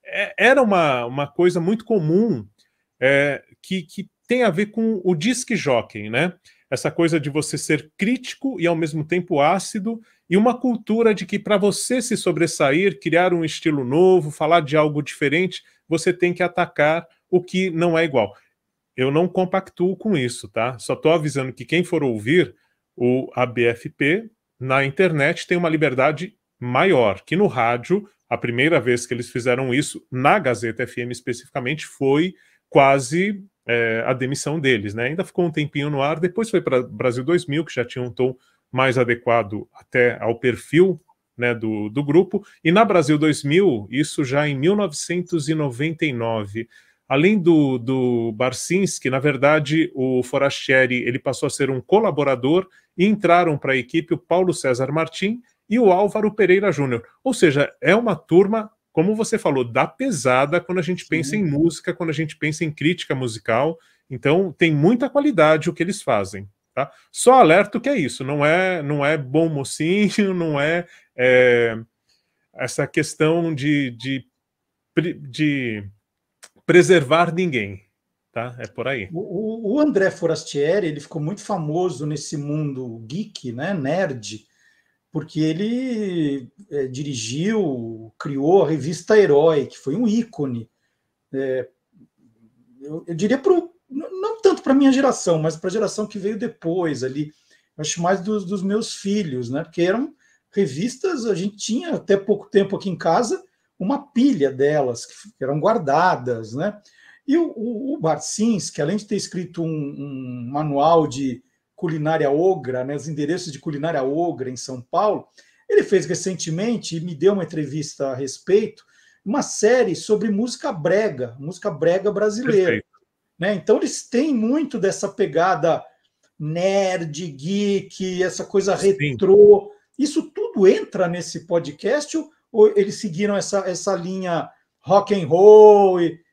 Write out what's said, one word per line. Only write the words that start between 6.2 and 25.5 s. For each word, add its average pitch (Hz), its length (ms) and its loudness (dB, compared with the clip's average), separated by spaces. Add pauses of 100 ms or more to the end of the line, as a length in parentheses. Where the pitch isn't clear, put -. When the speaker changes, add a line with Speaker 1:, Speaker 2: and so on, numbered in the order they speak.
Speaker 1:
Essa 139 220 -4
coisa 165 260 0
de 147 120 -4
você 147 280 -4
ser - 400 -4
crítico 254 600 -4
e, 165 80 0
ao 170 80 2
mesmo 160 280 -4
tempo, 175 360 -2
ácido, 196 600 0 (280)
e 170 60 2
uma 247 240 4
cultura 226 560 2
de 175 100 -8
que, 202 140 -6
pra 202 180 0
você 202 440 0
se 240 140 -4
sobressair, 165 840 0
criar 170 340 2
um 170 100 0
estilo 151 420 -2
novo, 165 460 4
falar 165 280 2
de 147 160 -2
algo 151 260 2
diferente, 156 600 -2 (240)
você 165 260 0
tem 180 200 0
que 175 100 -2
atacar 170 640 0 (240)
o 180 100 4
que 185 300 -2
não 165 260 0
é 165 60 2
igual. 131 320 0 (600)
Eu 127 140 0
não 165 200 2
compactuo 185 680 -2
com 208 220 -2
isso, 120 320 -4
tá? 117 280 -4
Só - 160 -6
tô 156 160 0
avisando 143 440 -2
que 127 100 -16
quem 170 220 -2
for 156 180 -2
ouvir 123 500 0 (440)
o 123 360 0
A 123 120 0
B 120 220 -2
F 117 220 -4
P 180 400 -2 (300)
na 131 240 0
internet 156 640 0
tem 180 100 0